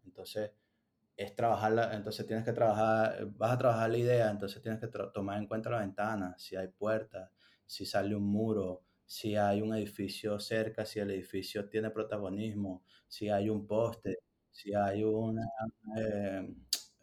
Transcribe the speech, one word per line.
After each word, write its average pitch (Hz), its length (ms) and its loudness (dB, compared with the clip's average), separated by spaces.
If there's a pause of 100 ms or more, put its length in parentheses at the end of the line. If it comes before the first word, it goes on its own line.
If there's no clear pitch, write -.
Entonces, 104 480 -8 (640)
es 101 200 -6
trabajarla, 110 580 4
entonces 107 320 -6
tienes 113 180 -2
que 120 80 0
trabajar, 110 720 4 (100)
vas 113 160 2
a 127 60 4
trabajar 117 320 4
la 120 80 2
idea, 120 320 6
entonces 101 320 -4
tienes 110 180 -4
que 113 100 -4
tra-, 98 220 -6
tomar 101 260 -2
en 101 80 -4
cuenta 110 240 -4
la 117 100 0
ventana, 101 580 -2
si - 180 -10
hay 92 120 -4
puertas, 104 640 -2 (360)
si - 200 -10
sale 101 300 0
un 101 80 0
muro, 101 600 0 (220)
si 104 300 -4
hay 101 260 4
un 110 120 0
edificio 104 680 -2
cerca, 110 460 -2
si 107 140 -6
el 101 120 0
edificio 95 560 -6
tiene 110 220 -2
protagonismo, 101 960 -4 (240)
si 104 220 -4
hay 104 200 2
un 104 160 -2
poste, 107 520 0 (320)
si - 240 -8
hay 101 300 2
una, 110 380 2 (560)
eh, 101 560 -2 (480)